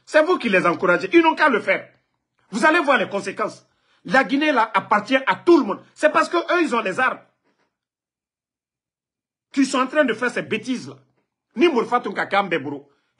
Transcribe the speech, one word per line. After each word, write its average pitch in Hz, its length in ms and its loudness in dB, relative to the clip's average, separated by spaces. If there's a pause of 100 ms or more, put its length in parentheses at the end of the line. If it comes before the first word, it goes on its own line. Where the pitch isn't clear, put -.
C'est 311 200 2
vous 359 140 0
qui 233 100 -4
les 185 180 2
encouragez. 175 460 0
Ils 339 100 6
n'ont 320 120 2
qu'à 302 140 2
le 220 120 0
faire. 180 280 -4 (640)
Vous 262 140 -2
allez 320 160 4
voir 269 180 2
les 185 100 -4
conséquences. 196 580 -8 (380)
La 254 200 2
Guinée, 285 280 0
là, 226 220 0
appartient 208 420 0 (100)
à 285 100 0
tout 339 220 6
le 247 60 2
monde. 196 180 -6 (120)
C'est 302 160 2
parce 320 180 0
que 349 80 -4
eux, 339 260 0
ils 240 120 -2
ont 220 60 0
les 190 200 -4
armes - 180 -2 (2250)
qu'ils 269 140 2
sont 269 120 -2
en 262 80 0
train 302 180 0
de 226 100 -2
faire 247 160 -6
ces 185 120 -6
bêtises-là. 214 540 -8 (600)
Ni 339 120 4
Mourfa 240 320 0
Tunka 185 260 -6
Kambebro. 156 640 -4 (280)